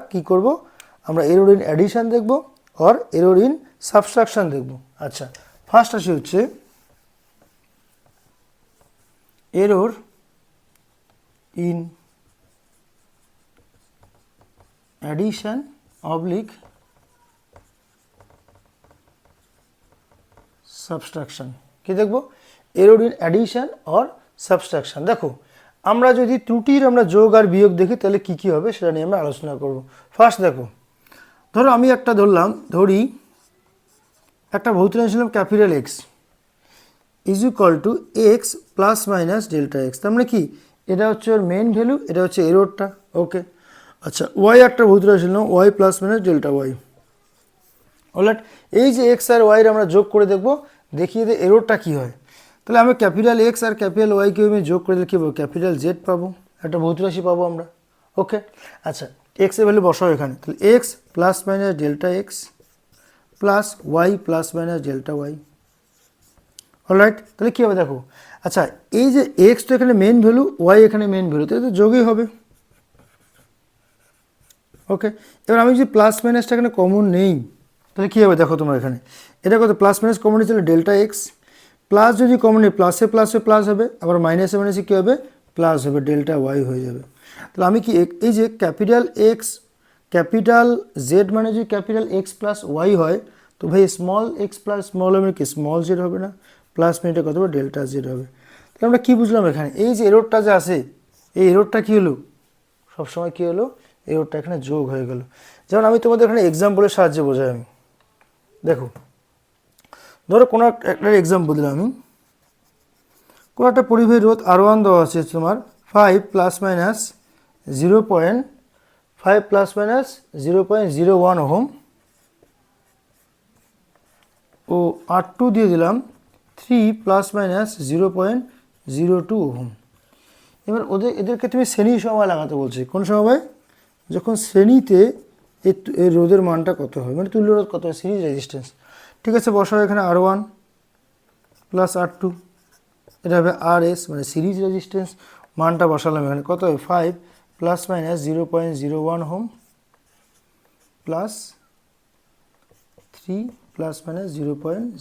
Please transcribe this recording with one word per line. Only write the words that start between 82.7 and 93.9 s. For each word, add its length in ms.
প্লাসে 340
প্লাসে 340
প্লাস 240
হবে, 140
আবার 140
মাইনাসে 340
মাইনাসে 280
কী 120
হবে, 140
প্লাস 300
হবে, 220
ডেল্টা 260
Y 20
হয়ে 180
যাবে। 160
তাহলে 200
আমি 140
কি 60
এ-, 240
এই 120
যে 60
ক্যাপিটাল 420
X, 20
ক্যাপিটাল 540
Z 20
মানে 180
যদি 180
ক্যাপিটাল 320
X 20
প্লাস 180
Y 40
হয়, 180
তো 120
ভাই 120